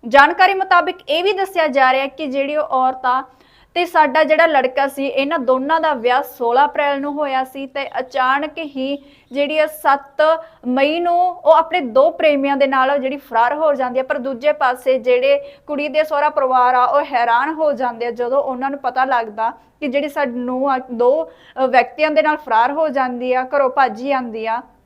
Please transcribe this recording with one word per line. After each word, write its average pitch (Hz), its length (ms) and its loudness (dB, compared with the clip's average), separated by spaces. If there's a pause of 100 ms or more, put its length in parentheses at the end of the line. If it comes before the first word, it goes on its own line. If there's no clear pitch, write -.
ਜਾਣਕਾਰੀ 320 460 6
ਮੁਤਾਬਿਕ 370 420 2 (120)
ਇਹ 330 160 0
ਵੀ 403 80 2
ਦੱਸਿਆ 370 340 -2
ਜਾ 262 260 4
ਰਿਹਾ 269 140 0
ਕਿ 285 200 -8
ਜਿਹੜੀ 277 300 -4
ਉਹ 302 80 0
ਔਰਤ 262 420 -2
ਆ 254 160 0 (520)
ਤੇ 349 120 0
ਸਾਡਾ 311 380 2
ਜਿਹੜਾ 311 220 4
ਲੜਕਾ 277 420 0
ਸੀ, 277 180 -6
ਇਹਨਾਂ 277 320 -2
ਦੋਨਾਂ 262 420 0
ਦਾ 311 140 0
ਵਿਆਹ 247 280 0
ਸੋਲਾਂ 247 420 0
April 285 360 -2
ਨੂੰ 294 120 -6
ਹੋਇਆ 277 320 -2
ਸੀ 269 220 -12
ਤੇ 269 320 -8
ਅਚਾਨਕ 269 600 -2
ਹੀ 277 400 -6 (340)
ਜਿਹੜੀ 285 260 -2
ਆ 302 80 2
ਸੱਤ 302 760 0 (220)
ਮਈ 277 340 0
ਨੂੰ 349 200 0
ਉਹ 349 320 2
ਆਪਣੇ 330 280 2
ਦੋ 262 300 2
ਪ੍ਰੇਮੀਆਂ 277 460 0
ਦੇ 269 100 -8
ਨਾਲ 269 320 0
ਜਿਹੜੀ 262 180 -4
ਫਰਾਰ 247 380 0
ਹੋ 302 200 0
ਜਾਂਦੀ 254 260 -4
ਆ। - 20 -2
ਪਰ 285 160 -4
ਦੂਜੇ 269 340 -2
ਪਾਸੇ 262 460 0
ਜਿਹੜੇ 254 420 2 (260)
ਕੁੜੀ 294 220 -4
ਦੇ 302 160 0
ਸਹੁਰਾ 302 240 0
ਪਰਿਵਾਰ 254 460 2
ਆ 247 100 4
ਉਹ 247 200 2
ਹੈਰਾਨ 247 500 0
ਹੋ 302 180 0
ਜਾਂਦੇ 240 340 -4
ਆ 240 40 -4
ਜਦੋਂ 240 320 -2
ਉਹਨਾਂ 262 280 -4
ਨੂੰ 277 80 -8
ਪਤਾ 254 260 -2
ਲੱਗਦਾ 226 460 -2
ਕਿ - 360 -14
ਜਿਹੜੀ 285 220 -2
ਸਾਡੀ 277 300 -4
ਨੂੰਹ 254 320 -4
ਆ 262 80 0 (140)
ਦੋ, 262 380 2 (340)
ਅ, - 20 0
ਵਿਅਕਤੀਆਂ 247 440 0
ਦੇ 302 120 2
ਨਾਲ 302 140 0
ਫਰਾਰ 247 360 0
ਹੋ 311 160 0
ਜਾਂਦੀ 254 440 -4
ਆ, 254 140 -2 (100)
ਘਰੋਂ 269 140 2
ਭੱਜ 247 300 0
ਹੀ 277 120 -4
ਆਉਂਦੀ 226 340 -4
ਆ। 226 160 -4 (240)